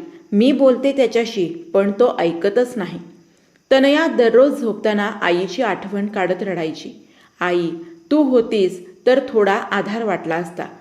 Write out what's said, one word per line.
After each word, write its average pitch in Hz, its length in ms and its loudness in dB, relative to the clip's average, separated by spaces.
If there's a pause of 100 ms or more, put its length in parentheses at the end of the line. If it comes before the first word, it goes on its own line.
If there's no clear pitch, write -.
(320)
मी 226 200 4
बोलते 262 400 2
त्याच्याशी, 226 800 -2
पण 202 160 2
तो 233 280 2
ऐकतच 202 580 0
नाही." 175 220 -8 (760)
तनया 277 340 4
दररोज 254 540 4
झोपताना 208 460 -2
आईची 185 560 -2
आठवण 202 440 -4
काढत 185 360 -2
रडायची. 165 640 -8 (340)
"आई, 175 300 0 (400)
तू 302 120 4
होतीस 226 640 0 (200)
तर 262 220 4
थोडा 208 240 2
आधार 208 520 -4
वाटला 170 300 -4
असता, 175 280 -6 (180)